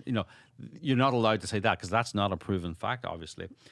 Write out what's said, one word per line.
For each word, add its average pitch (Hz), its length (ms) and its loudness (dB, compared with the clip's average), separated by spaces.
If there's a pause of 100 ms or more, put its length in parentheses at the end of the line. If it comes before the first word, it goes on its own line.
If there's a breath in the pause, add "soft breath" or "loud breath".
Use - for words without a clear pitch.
you 131 80 -4
know, 107 120 0 (560 loud breath)
you're 131 160 2
not 131 160 4
allowed 110 280 4
to - 60 -8
say 107 120 0
that 98 200 2
'cause 92 120 -8
that's 113 240 0
not 101 160 2
a 85 60 -2
proven 87 360 -2
fact, 120 320 -6
obviously. 85 440 -10 (220 loud breath)